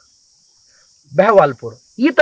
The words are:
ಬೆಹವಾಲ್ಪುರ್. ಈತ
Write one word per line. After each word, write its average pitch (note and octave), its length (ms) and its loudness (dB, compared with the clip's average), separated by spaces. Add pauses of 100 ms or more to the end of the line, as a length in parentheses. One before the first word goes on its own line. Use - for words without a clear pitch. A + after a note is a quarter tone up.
(1160)
ಬೆಹವಾಲ್ಪುರ್. D#3 580 -2 (240)
ಈತ C#4 240 -2